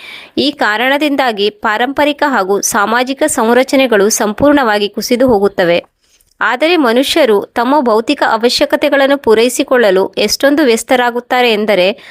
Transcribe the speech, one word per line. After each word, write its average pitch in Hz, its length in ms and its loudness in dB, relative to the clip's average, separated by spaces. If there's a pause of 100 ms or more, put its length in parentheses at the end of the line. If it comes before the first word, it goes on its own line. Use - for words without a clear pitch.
(380)
ಈ 262 140 0
ಕಾರಣದಿಂದಾಗಿ 254 1000 -2
ಪಾರಂಪರಿಕ 262 800 -2
ಹಾಗೂ 202 340 0
ಸಾಮಾಜಿಕ 240 640 -2
ಸಂರಚನೆಗಳು 240 840 2
ಸಂಪೂರ್ಣವಾಗಿ 220 800 0
ಕುಸಿದು 233 380 -2
ಹೋಗುತ್ತವೆ. 196 580 0 (560)
ಆದರೆ 254 360 0
ಮನುಷ್ಯರು 240 680 2
ತಮ್ಮ 262 360 0
ಭೌತಿಕ 226 460 0
ಅವಶ್ಯಕತೆಗಳನ್ನು 277 920 0
ಪೂರೈಸಿಕೊಳ್ಳಲು 226 1000 0
ಎಷ್ಟೊಂದು 277 460 0
ವ್ಯಸ್ತರಾಗುತ್ತಾರೆ 240 920 0
ಎಂದರೆ 202 380 0 (200)